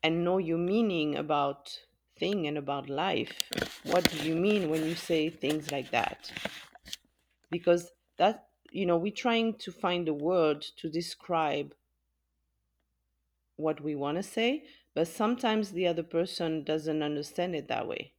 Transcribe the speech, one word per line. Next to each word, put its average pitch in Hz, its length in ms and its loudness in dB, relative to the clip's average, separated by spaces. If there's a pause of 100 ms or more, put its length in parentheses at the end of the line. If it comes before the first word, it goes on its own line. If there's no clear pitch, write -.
and 165 200 2
know 175 140 2
your 165 200 0
meaning 175 580 2
about 147 720 -2 (300)
thing 180 300 -2
and 147 120 -2
about 139 320 -6
life. - 600 -2 (320)
What 175 260 4
do 160 80 -4
you 156 180 0
mean 185 340 4
when 160 160 2
you 165 100 0
say 165 340 0
things 151 420 -4
like 139 200 -4
that? - 400 0 (1200)
Because 175 400 2 (280)
that, 196 320 2 (200)
you 185 160 -2
know, 170 120 4
we're 202 160 0
trying 226 460 0
to - 120 -10
find 175 380 0
a 156 40 2
word 151 480 2
to - 280 -10
describe 156 840 -2 (1800)
what 156 260 -2
we 147 140 -4
wanna 147 260 -2
say, 240 420 0 (300)
but 165 140 2
sometimes 214 640 0
the 180 160 0
other 170 160 2
person 165 600 -2
doesn't 156 380 0
understand 147 540 -4
it 143 120 -6
that 117 200 -4
way. - 320 -8